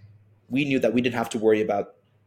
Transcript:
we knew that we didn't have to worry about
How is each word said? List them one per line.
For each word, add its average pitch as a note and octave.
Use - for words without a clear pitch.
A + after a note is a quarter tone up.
we C#3
knew C3+
that A2+
we B2
didn't A#2+
have A#2
to A#2
worry G#2+
about G2+